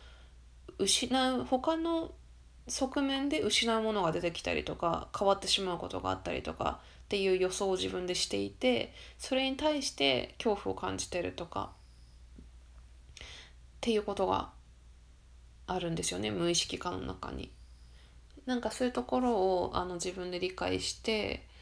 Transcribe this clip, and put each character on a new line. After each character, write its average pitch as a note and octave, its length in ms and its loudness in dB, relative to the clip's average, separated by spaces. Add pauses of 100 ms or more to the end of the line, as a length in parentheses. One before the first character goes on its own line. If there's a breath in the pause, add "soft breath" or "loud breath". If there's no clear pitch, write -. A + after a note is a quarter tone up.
(800 loud breath)
失 B3+ 600 4
う、 B3 60 -2
他 C4+ 320 2
の E4 360 0 (560)
側 C4 320 0
面 C4+ 300 0
で D#4 100 2
失 A3+ 340 4
う A3+ 80 2
も A3 120 2
の G3+ 80 2
が D#3+ 100 4
出 E3+ 80 0
て E3+ 120 0
き - 100 -10
た F3 100 -2
り D3+ 120 0
と D#3 120 -4
か、 E3+ 320 0 (100)
変 G3+ 80 2
わ G3 100 8
っ G3 40 -10
て - 80 -4
し - 140 2
ま F#3 120 -2
う E3+ 40 -4
こ - 100 -6
と F#2 120 -6
が - 100 0
あ - 40 2
っ - 80 -6
た F3 100 -4
り - 100 -2
と - 100 -4
か - 280 -2 (240 loud breath)
っ - 40 -20
て G3+ 120 0
い F#3+ 140 6
う F#3 40 4
予 F#3 120 4
想 G3 200 0
を F#3 60 4
自 F#3 120 -2
分 F3+ 180 -2
で F3+ 80 0
し - 120 2
て - 160 0
い - 80 -2
て、 - 420 2 (260 loud breath)
そ - 160 -4
れ C4 160 2
に C4+ 60 -4
対 D4 260 2
し - 80 -2
て - 460 2
恐 G#3+ 180 2
怖 F#3+ 220 -2
を - 20 -10
感 F#3+ 200 -4
じ - 120 -6
て F3+ 100 -2
る F3+ 120 -2
と F3 140 -8
か - 260 -6 (1500 loud breath)
っ - 40 -12 (560 loud breath)
て A#3 100 2
い A3 60 4
う G#3 60 2
こ G3+ 120 -4
と G3 120 2
が - 240 0 (1160)
あ F#3 120 -2
る E3+ 120 -2
ん E3 40 0
で E3+ 80 -2
す F3 100 0
よ F3+ 80 -4
ね、 G#3+ 100 0
無 F3 200 2
意 E3+ 40 2
識 F3+ 240 0
化 F3+ 120 -4
の F#3 80 -6
中 - 340 -6
に。 - 180 -8 (920 soft breath)
な B3+ 120 0
ん A#3 40 -2
か A3 100 -2
そ - 140 -2
う B3 40 2
い - 20 0
う - 20 -4
と B3 120 -2
こ B3+ 160 0
ろ A#3+ 160 4
を、 F#3 380 4
あ F3+ 100 0
の、 F3+ 100 -6
自 F3 160 -4
分 F3+ 200 -6
で F3+ 80 -4
理 F#3 160 -2
解 F#3 260 0
し - 140 -2
て、 - 520 -2 (160 loud breath)